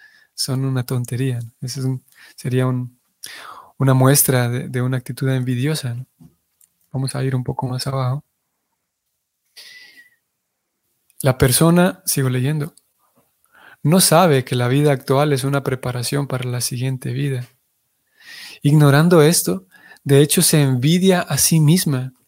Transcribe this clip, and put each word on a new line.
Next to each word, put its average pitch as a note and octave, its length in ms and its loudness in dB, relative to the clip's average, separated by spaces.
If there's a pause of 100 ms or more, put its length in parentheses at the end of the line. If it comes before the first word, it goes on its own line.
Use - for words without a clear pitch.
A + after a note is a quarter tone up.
(340)
son C3+ 300 -4
una C3 200 -2
tontería, B2 560 -4
¿no? A#2 200 -14
Ese C3 200 -10
es C3 60 -4
un, C3 180 -4 (320)
sería B2+ 300 -2
un, B2+ 320 -6 (800)
una C3+ 160 4
muestra C3 540 4
de, B2 200 -6
de B2+ 120 -6
una B2+ 180 -2
actitud C3 300 -8
envidiosa, C3 680 -4
¿no? B2 120 -12 (840)
Vamos C3+ 220 -6
a C3 100 -4
ir C3 100 -4
un B2+ 80 -2
poco C3 240 -6
más B2+ 200 -6
abajo. C3 360 -4 (3000)
La C3 160 0
persona, E3 680 4
sigo C3 240 -2
leyendo, D3 460 -4 (1080)
no E3+ 180 4
sabe D#3+ 440 4
que - 100 -8
la B2 140 -2
vida C#3+ 240 2
actual C#3 400 0
es B2+ 100 -2
una C#3 220 -2
preparación B2+ 640 -4
para B2+ 180 -6
la B2 160 -6
siguiente B2+ 520 -6
vida. C3 360 -6 (1120)
Ignorando D3 600 6
esto, F3 440 0 (380)
de C#3 160 4
hecho D3+ 220 2
se D#3 180 2
envidia E3 600 2
a D3 180 -6
sí E3 220 2
misma, C#3+ 520 0 (160)